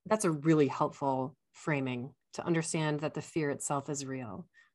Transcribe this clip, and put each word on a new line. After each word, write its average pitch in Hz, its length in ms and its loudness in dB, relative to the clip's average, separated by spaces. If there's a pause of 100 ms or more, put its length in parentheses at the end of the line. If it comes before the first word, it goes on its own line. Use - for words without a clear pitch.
That's 214 220 0
a 170 40 4
really 151 380 6
helpful 135 680 -2 (160)
framing, 131 600 -2 (220)
to - 100 -8
understand 160 560 0
that 151 140 -4
the 147 80 -4
fear 151 280 0
itself 139 380 -2
is 143 160 -4
real, 120 420 -8 (280)